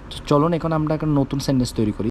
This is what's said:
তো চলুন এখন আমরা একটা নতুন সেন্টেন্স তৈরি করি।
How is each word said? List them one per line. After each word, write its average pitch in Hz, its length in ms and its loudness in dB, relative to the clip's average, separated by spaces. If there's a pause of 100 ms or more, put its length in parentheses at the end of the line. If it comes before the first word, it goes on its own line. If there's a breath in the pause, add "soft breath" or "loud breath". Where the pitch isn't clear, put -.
তো - 60 -14 (120)
চলুন 151 260 4
এখন 160 200 -2
আমরা 156 220 0
একটা 156 120 -2
নতুন 143 320 0
সেন্টেন্স 127 340 0
তৈরি 107 180 2
করি। 101 200 -4